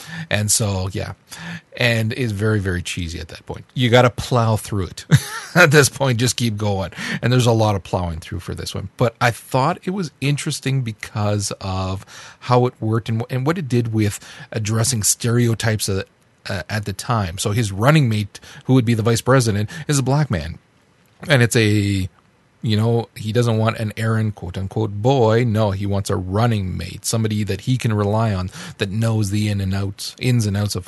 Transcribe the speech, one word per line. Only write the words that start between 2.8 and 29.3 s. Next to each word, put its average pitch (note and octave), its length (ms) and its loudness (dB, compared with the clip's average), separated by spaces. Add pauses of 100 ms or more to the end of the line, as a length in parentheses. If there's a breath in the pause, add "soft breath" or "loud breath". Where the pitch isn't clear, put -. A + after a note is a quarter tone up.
cheesy E2 380 -6
at E2 100 -12
that - 160 -18
point. - 180 -12 (100)
You B2 160 2
gotta B2 200 8
plow A2+ 480 0
through G2 300 -4
it. - 220 -16
<laughs> - 460 0
At - 160 6
this C#3+ 180 6
point, C3 300 0
just B2 180 0
keep A#2 200 0
going. G2 340 -2 (300 loud breath)
And A#2+ 100 2
there's B2 140 4
a A#2 60 6
lot A2 240 4
of F#2+ 80 -4
plowing F2 380 -4
through - 180 -10
for F2+ 160 -8
this - 200 -8
one. G2 120 -8 (100)
But A#2+ 220 2
I B2 120 4
thought - 520 -2
it F#3 80 -6
was F#3 200 -6 (100)
interesting C3+ 600 -2
because G#2 800 -2
of F#2+ 460 -4 (360 loud breath)
how B2 260 4
it B2 140 -4
worked A2 280 -2
and, A2+ 200 -2
and B2+ 160 -4
what E3+ 120 0
it D#3+ 100 -4
did A#2 260 0
with G#2+ 260 0 (340 loud breath)
addressing A2 500 -2
stereotypes A#2 880 0
of, G2 160 -2 (440)
uh, F#2+ 200 -4
at G#2 160 -4
the G#2 80 -4
time. G2 440 -2
So G#2 140 -2
his G#2+ 200 0
running C3 380 4
mate, G#2+ 300 -2 (260 loud breath)
who C3 100 2
would B2+ 100 4
be A#2 80 2
the A2 100 0
vice A2+ 180 2
president, A2+ 480 2 (200 loud breath)
is C#3+ 100 0
a C3 40 0
black C#3 280 2
man. E2 260 -4 (720)
And C3+ 120 6
it's A#2 140 4
a, G2+ 540 2 (540)
you G#2+ 140 0
know, A#2 380 0
he G#2+ 160 -6
doesn't A#2 260 2
want A2 200 2
an G#2+ 200 -4
errand, A2 380 0
quote F2+ 220 -12
unquote, G2+ 340 -4 (100)
boy. A#2+ 440 4
No, G#2+ 260 2
he G2 160 -4
wants G2 240 -2
a G2 40 0
running F#2+ 640 0
mate, F2+ 280 -10
somebody G#2+ 380 0
that G2 180 -4
he B2+ 140 0
can A#2+ 160 0
rely G#2 440 2
on, F#2 160 -4 (260 loud breath)
that G2 140 -2
knows A2 400 0